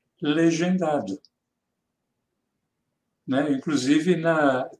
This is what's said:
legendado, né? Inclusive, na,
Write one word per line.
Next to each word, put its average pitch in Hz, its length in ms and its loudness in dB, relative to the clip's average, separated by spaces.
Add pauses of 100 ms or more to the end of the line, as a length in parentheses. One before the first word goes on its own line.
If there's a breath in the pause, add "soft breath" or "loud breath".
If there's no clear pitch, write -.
(220)
legendado, 160 960 0 (2000)
né? 143 260 0
Inclusive, 151 640 0
na, 156 520 0 (120)